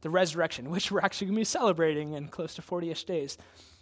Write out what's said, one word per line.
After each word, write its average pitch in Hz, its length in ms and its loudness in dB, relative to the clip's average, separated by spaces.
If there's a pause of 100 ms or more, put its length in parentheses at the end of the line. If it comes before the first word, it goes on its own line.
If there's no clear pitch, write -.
the 160 80 -6
resurrection, 160 600 2
which 175 220 -2
we're 196 100 2
actually 196 260 0
gonna 208 120 2
be 220 60 2
celebrating 156 680 2
in 147 140 -6
close 165 280 -8
to 170 60 -12
forty-ish 170 440 -6
days. 151 320 -4 (440)